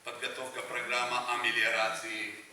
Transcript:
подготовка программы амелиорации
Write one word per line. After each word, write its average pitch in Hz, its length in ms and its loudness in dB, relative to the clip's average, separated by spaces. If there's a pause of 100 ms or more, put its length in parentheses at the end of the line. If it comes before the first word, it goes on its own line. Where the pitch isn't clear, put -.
подготовка 123 600 -6
программы 123 540 0 (160)
амелиорации 110 1000 2 (180)